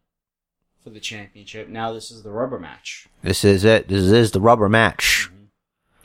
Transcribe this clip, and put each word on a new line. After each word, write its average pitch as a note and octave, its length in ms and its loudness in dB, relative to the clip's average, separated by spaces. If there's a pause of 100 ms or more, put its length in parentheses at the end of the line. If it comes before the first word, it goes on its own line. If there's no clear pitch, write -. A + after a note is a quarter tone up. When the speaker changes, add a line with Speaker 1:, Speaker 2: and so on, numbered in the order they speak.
(840)
Speaker 1:
for A2+ 80 -20
the G#2+ 80 -20
championship. G#2 680 -16
Now A2+ 240 -8
this A2+ 200 -14
is A2+ 120 -20
the G#2+ 80 -16
rubber A#2 280 -8
match. - 480 -18 (140)
Speaker 2:
This - 220 -4
is G2 200 2
it. A2 240 4
This G2 160 0
is G#2+ 280 4
the G2 100 -2
rubber A2 280 4
match. - 640 0
Speaker 1:
Mm-hmm. F#2+ 80 -20 (680)